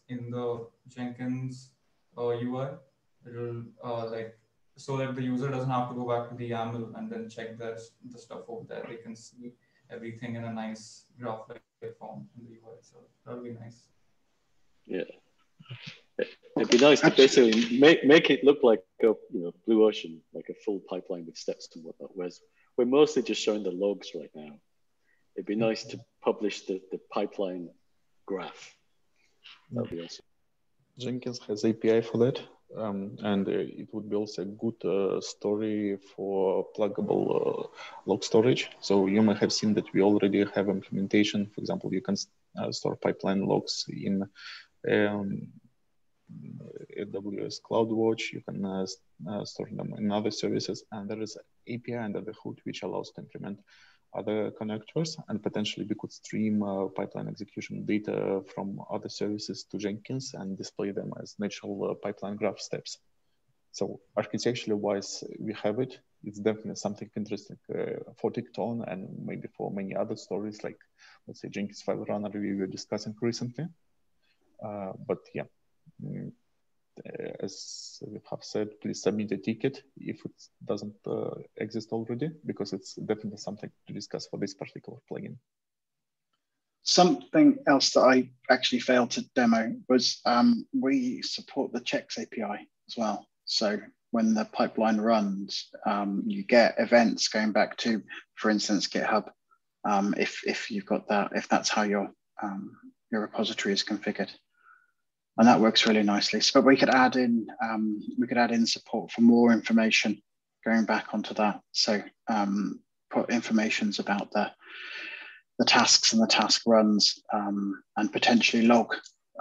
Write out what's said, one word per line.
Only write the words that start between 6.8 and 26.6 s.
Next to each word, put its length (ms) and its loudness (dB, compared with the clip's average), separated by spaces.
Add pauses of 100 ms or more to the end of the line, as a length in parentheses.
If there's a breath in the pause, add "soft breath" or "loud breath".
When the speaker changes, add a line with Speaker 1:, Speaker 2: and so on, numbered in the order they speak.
Speaker 1:
and 140 -10
then 180 -10
check 280 -12
the, 140 -8 (400)
the 80 -18
stuff 280 -16
over 200 -12
there. 200 -10
They 100 -12
can 180 -16
see 380 -18 (360)
everything 460 -10
in 80 -8
a 100 -8
nice 520 -12 (140)
graph-like 800 -12
form 280 -14 (100)
in 80 -18
the 60 -20
U 140 -20
I. 160 -20
So 160 -20 (280)
that'll 180 -12
be 80 -12
nice. 280 -16 (1040)
Speaker 2:
Yeah. 180 -6 (1500 loud breath)
It'd 120 0
be 80 8
nice 240 10
to 60 6
Speaker 3:
Absolutely. 440 10
Speaker 2:
basically 280 2
make, 260 10
make 240 8
it 140 4
look 200 8
like 200 6 (200)
a, 40 8
you 360 0
know, 100 -6 (120)
blue 180 6
ocean, 380 0 (120)
like 160 -12
a 40 -10 (100)
full 240 -4
pipeline 380 -8
with 120 -16
steps 380 -10
and 80 -16
whatnot, 300 -16
whereas 260 -8 (380)
we're 80 4
mostly 360 6
just 200 -2
showing 220 0
the 80 -4
logs 440 -2
right 180 -10
now. 200 -18 (840)
It'd 100 -8
be 100 -2
nice 300 0
to 140 -12 (220)
publish 400 -2